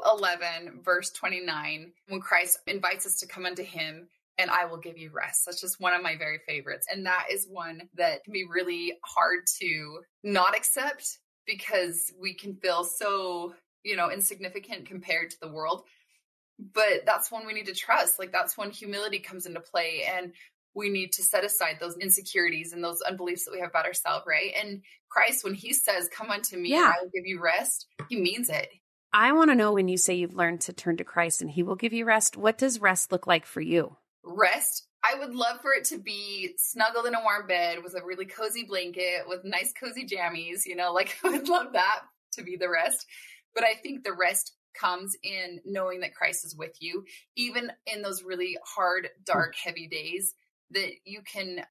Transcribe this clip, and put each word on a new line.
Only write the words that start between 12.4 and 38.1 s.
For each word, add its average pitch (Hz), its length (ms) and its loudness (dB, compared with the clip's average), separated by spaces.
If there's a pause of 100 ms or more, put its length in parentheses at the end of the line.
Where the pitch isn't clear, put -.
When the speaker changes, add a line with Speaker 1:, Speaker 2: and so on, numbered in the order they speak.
Speaker 1:
feel 180 280 0
so, 180 720 -2 (300)
you 208 120 -2
know, 175 160 2
insignificant 196 760 -6
compared 170 440 -4
to - 100 -16
the 160 100 -12
world. 156 320 -2 (760)
But 202 460 2
that's - 260 2
when 220 140 -8
we 214 80 -6
need 214 140 -6
to 185 80 -6
trust. - 440 2
Like, 185 120 -8
that's - 260 0
when 202 140 -4
humility 202 480 -4
comes 185 260 -12
into 170 140 -10
play, 165 480 -2
and 180 240 -4 (420)
we 202 160 -2
need 185 240 -2
to - 100 -2
set 190 200 4
aside 165 360 0
those 175 180 -6
insecurities 175 760 0
and 175 100 -6
those 170 180 -2
unbeliefs 180 440 -2
that - 80 -10
we 185 60 -6
have 175 100 -4
about 165 160 2
ourselves, 180 420 -2
right? 156 240 2 (100)
And 202 200 -8 (280)
Christ, 226 340 2
when 196 100 -2
he 226 200 -8
says, 190 360 2
"Come 220 220 -10
unto 202 260 -4
me, 175 160 0
and 330 80 6
Speaker 2:
Yeah. 233 160 8
Speaker 1:
I 180 60 -2
will 180 100 -8
give 185 120 -4
you 190 160 -4
rest," 170 460 0 (220)
he 240 100 -4
means 208 300 0
it. - 200 -2 (440)
Speaker 2:
I 226 200 8
wanna 311 220 10
know, 214 180 6
when 190 140 4
you 180 100 2
say 180 180 4
you've 180 200 0
learned 170 260 2
to 180 120 -6
turn 170 240 2
to 180 80 -2
Christ 170 360 2
and 160 100 -4
he 170 120 2
will 185 140 0
give 226 160 -2
you 233 120 0
rest, 220 300 6
what 220 220 4
does 247 220 2
rest 190 340 4
look 180 140 2
like 170 180 6
for - 160 -6
you? 165 360 2 (260)
Speaker 1:
Rest, 190 640 2 (160)
I 254 120 4
would 269 200 -6
love 240 260 0
for 277 120 4
it - 120 2
to - 120 -2
be 202 600 -8
snuggled 233 480 2
in 240 100 0
a 226 60 0
warm 202 260 2
bed 175 360 2
with 180 120 -10
a 175 80 -8
really 185 220 -8